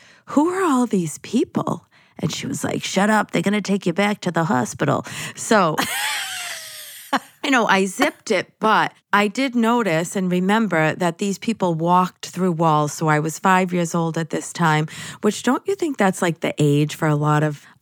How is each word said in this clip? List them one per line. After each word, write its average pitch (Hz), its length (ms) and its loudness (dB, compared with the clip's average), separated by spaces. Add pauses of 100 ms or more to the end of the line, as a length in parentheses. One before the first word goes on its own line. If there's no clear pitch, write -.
(260)
"Who 302 220 2
are 370 140 -2
all 254 240 2
these 175 320 -2
people?" - 680 -4 (320)
And - 140 -4
she - 140 -8
was - 180 -6
like, - 180 -6
"Shut 196 260 0
up. 220 220 2
They're 170 120 0
gonna 202 200 0
take 196 240 -2
you 170 60 0
back 202 300 0
to 180 80 -2
the 165 140 0
hospital." 143 600 -2 (280)
So, 185 460 2
<laughs> 740 1600 -6
you 285 60 0
know, 240 160 4
I 190 200 4
zipped 269 440 -2
it, - 280 -2
but 190 340 2 (220)
I 208 140 4
did 247 260 -2
notice 226 600 2
and 185 160 0
remember 180 640 2
that 175 200 -2
these 202 220 -2
people 196 340 -2
walked 175 540 0
through 180 260 -2
walls. 151 400 2
So 160 160 -2
I 151 120 4
was 160 180 -4
five 185 340 2
years 175 220 -2
old 165 240 -2
at 165 100 -4
this - 240 -6
time, 156 360 2 (340)
which, 208 200 0
don't - 240 0
you 392 80 0
think 330 220 -4
that's, 190 240 0
like, 170 200 0
the - 180 -2
age 147 380 2
for 160 120 -2
a 151 80 2
lot 151 260 2
of 151 220 -4 (180)